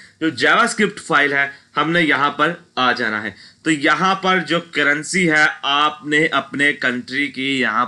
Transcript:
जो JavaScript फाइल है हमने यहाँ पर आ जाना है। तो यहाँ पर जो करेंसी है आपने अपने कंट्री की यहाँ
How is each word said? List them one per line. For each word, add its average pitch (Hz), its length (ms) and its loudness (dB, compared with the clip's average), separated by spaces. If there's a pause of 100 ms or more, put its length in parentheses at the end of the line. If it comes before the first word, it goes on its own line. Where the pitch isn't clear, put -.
(200)
जो 156 120 -2
JavaScript 196 680 0
फाइल 143 340 0
है 139 160 0 (260)
हमने 160 240 2
यहाँ 143 320 2
पर 160 240 -2 (220)
आ 127 140 2
जाना 113 280 -4
है। 107 140 -8 (300)
तो 160 60 0
यहाँ 156 460 2
पर 185 260 2
जो 160 180 -2 (140)
करेंसी 147 520 0
है 156 200 4 (180)
आपने 147 640 0
अपने 139 460 0
कंट्री 127 540 -4
की 131 240 -6
यहाँ 120 340 0